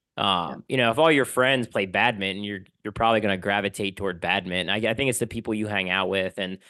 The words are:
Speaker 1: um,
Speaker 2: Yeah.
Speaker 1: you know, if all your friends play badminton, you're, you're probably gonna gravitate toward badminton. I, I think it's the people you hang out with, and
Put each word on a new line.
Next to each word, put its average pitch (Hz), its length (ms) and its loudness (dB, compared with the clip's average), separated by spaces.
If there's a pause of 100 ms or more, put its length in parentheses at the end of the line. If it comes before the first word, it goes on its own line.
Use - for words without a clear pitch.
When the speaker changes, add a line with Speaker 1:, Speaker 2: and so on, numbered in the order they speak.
(180)
Speaker 1:
um, 90 380 0
Speaker 2:
Yeah. - 140 -16
Speaker 1:
you 131 80 0
know, 117 140 4
if 113 80 0
all 160 120 6
your 139 140 4
friends 127 420 2
play 101 200 -2
badminton, 98 560 0
you're, 104 180 -8 (220)
you're 104 100 -8
probably 113 280 4
gonna 101 160 0
gravitate 98 600 -2
toward 92 240 -6
badminton. 90 480 -2
I, 110 220 0
I - 40 -2
think 135 140 0
it's 120 100 -2
the 113 80 -2
people 113 280 -6
you 107 120 -2
hang 95 220 -2
out 92 200 0
with, 95 300 -2
and 95 200 -6 (100)